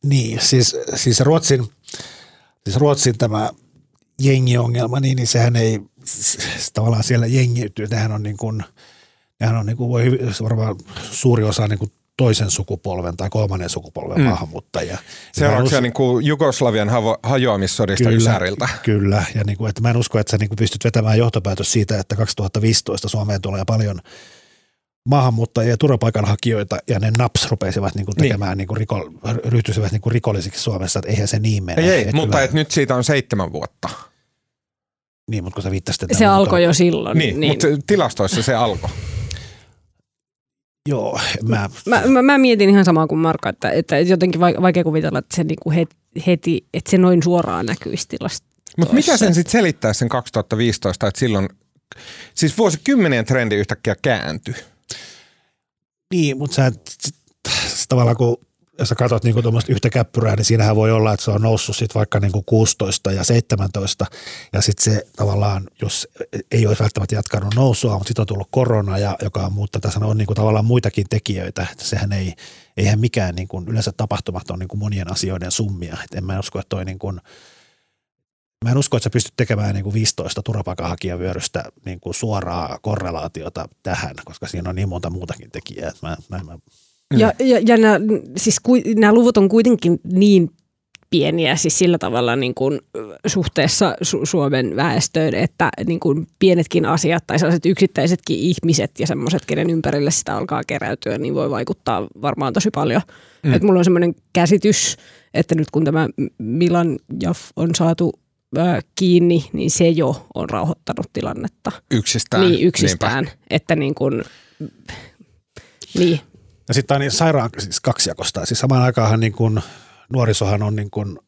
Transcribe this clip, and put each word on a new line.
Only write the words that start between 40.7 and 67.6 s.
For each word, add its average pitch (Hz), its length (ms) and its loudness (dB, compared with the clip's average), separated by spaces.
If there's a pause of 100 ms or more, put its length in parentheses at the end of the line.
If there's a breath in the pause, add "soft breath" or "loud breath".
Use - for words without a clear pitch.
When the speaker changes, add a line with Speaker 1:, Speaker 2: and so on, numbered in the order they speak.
Speaker 1:
Joo, 117 320 -2 (220 loud breath)
mä 110 260 0 (180)
Speaker 3:
Mä, 220 200 4
mä... 262 160 6
mä 277 160 6
mietin 226 320 6
ihan 202 140 8
samaa 160 220 4
kuin 160 120 0
Marko, 160 300 0
että, 95 220 -4
että 156 280 0
jotenkin 175 420 2
vai-, 175 220 4
vaikea 180 220 4
kuvitella, 156 340 0
että - 180 -8
se 165 80 0
niinku 156 280 -4
het-, - 540 -4
heti, 170 480 0
että - 160 -4
se 190 80 6
noin 180 240 6
suoraan 160 440 0
näkyisi - 420 -6
tilastoissa. - 680 -12
Speaker 2:
Mut 170 140 2
mikä 285 240 4
sen 196 180 4
sit 165 120 2
selittää 170 460 2
sen 120 160 -2
kaksituhatta 113 480 -2
viisitoista, 107 520 0
että 95 120 -6
silloin, 104 280 0 (840 loud breath)
siis - 240 0
vuosikymmenien 180 640 2
trendi 117 300 0
yhtäkkiä 101 480 -2
kääntyi? 107 520 -2 (1600 loud breath)
Speaker 1:
Niin, 151 260 0
mut 143 140 -4
sä 135 140 2
et 123 220 -2
sit, - 260 -10 (600 loud breath)
sit - 120 -6
tavallaan 120 280 4
kun, 120 200 2 (420)
jos 117 100 -2
sä 123 60 0
katsot 120 300 0
niinku 117 180 2
tuommoista 117 300 0
yhtä 123 180 0
käppyrää, 110 460 0
niin 107 80 0
siinähän 107 320 4
voi 107 160 4
olla, 110 200 4
että 101 120 -4
se 113 60 -2
on 104 120 2
noussut 113 340 0
sit - 180 -4
vaikka 107 260 0
niinku 98 220 0
kuusitoista 104 720 0
ja 95 120 -2
seitsemäntoista, 101 840 0 (460 loud breath)
ja 98 100 0
sit 101 160 0
se 107 280 0 (100)
tavallaan, 101 480 0 (180)
jos - 260 -4 (420)
ei 113 160 4
olisi 104 160 2
välttämättä 107 320 -2
jatkanut 104 400 -4
nousua, 117 440 2